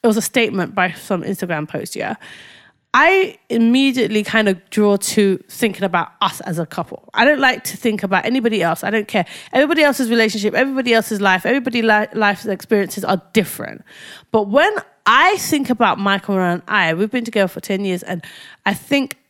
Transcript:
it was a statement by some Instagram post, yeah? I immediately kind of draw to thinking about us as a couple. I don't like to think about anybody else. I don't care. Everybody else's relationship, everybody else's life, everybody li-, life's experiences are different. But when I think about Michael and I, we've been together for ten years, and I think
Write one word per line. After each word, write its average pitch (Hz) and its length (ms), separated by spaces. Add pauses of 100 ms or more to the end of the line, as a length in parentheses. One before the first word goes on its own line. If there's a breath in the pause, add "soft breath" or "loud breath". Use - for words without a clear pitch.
it - 40
was 214 100
a 226 60
statement - 520
by 180 180
some 180 300
Instagram 175 460
post, - 260
yeah? - 200 (800 loud breath)
I 370 440 (120)
immediately 233 760
kind 214 240
of 190 100 (120)
draw 208 260
to 196 400 (120)
thinking 196 360
about 175 240 (140)
us 185 180
as 170 180
a 160 80
couple. - 480
I 226 100
don't 285 140
like 254 260
to - 120
think 214 260
about 190 220
anybody 226 380
else. 165 200
I 196 80
don't 214 160
care. 185 200 (260 loud breath)
Everybody 302 300
else's 269 280
relationship, 220 440
everybody 262 380
else's 220 280
life, 185 260
everybody 247 360
li-, 214 320
life's 202 320
experiences 196 580
are 185 180 (100)
different. - 500 (500 loud breath)
But 208 160
when 302 240 (340)
I 320 300
think 285 340
about 214 280
Michael 196 420
and 175 260
I, 170 280
we've 208 160
been 247 140
together 214 240
for - 120
ten 202 240
years, 180 180
and 175 220 (420 loud breath)
I - 80
think - 440 (120)